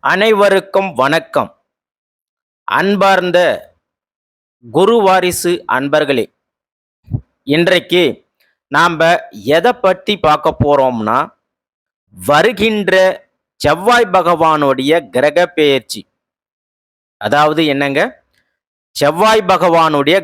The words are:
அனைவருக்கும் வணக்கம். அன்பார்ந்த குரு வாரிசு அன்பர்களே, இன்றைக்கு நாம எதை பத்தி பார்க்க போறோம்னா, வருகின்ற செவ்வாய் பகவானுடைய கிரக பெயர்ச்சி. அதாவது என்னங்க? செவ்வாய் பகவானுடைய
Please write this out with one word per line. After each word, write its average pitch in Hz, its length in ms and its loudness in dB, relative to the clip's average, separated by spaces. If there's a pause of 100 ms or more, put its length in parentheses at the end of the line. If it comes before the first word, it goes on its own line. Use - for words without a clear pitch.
அனைவருக்கும் 196 840 0 (120)
வணக்கம். 139 500 -2 (1160)
அன்பார்ந்த 185 720 0 (1300)
குரு 180 360 0
வாரிசு 180 500 0 (240)
அன்பர்களே, 139 480 -2 (1300)
இன்றைக்கு 175 460 0 (680)
நாம 165 380 2 (480)
எதை 220 160 0 (100)
பத்தி 185 300 -2 (100)
பார்க்க 151 380 0
போறோம்னா, 127 560 0 (960)
வருகின்ற 190 800 0 (680)
செவ்வாய் 202 540 2
பகவானுடைய 156 920 0
கிரக 147 360 0 (140)
பெயர்ச்சி. 135 420 -2 (1200)
அதாவது 151 400 0 (120)
என்னங்க? 143 340 -2 (880)
செவ்வாய் 196 560 0
பகவானுடைய 165 720 2